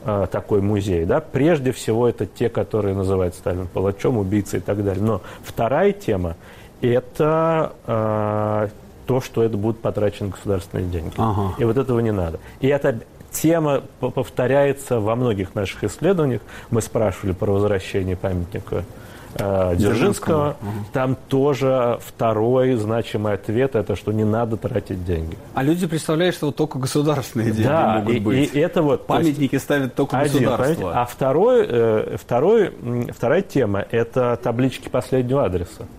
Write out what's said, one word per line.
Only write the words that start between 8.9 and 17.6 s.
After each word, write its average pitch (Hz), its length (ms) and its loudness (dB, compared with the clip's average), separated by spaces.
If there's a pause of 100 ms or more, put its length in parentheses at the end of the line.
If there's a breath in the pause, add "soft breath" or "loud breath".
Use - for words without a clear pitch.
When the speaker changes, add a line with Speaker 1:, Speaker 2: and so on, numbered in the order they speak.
Speaker 1:
то, 127 140 2
что - 240 -2
это 110 120 0
будут 110 240 -2
потрачены 104 500 -2
государственные 95 580 -4
деньги. 87 300 -6
Speaker 2:
Ага. 101 380 0
Speaker 1:
И 120 80 0
вот 113 120 2
этого 123 240 2
не 113 120 0
надо. 85 280 -2 (200 loud breath)
И 131 60 0
эта 139 320 2 (320)
тема 156 520 2 (180)
п-, 123 100 -2
повторяется 131 880 0
во 107 160 2
многих 107 400 0
наших - 300 -4
исследованиях. 151 560 0 (300 loud breath)
Мы 113 120 2
спрашивали 101 500 -2
про 101 200 0
возвращение 98 640 0